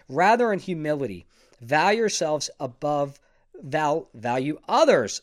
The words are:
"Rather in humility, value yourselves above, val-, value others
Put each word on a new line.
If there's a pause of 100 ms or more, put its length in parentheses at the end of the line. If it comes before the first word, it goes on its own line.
"Rather
in
humility, (340)
value
yourselves
above, (420)
val-,
value (100)
others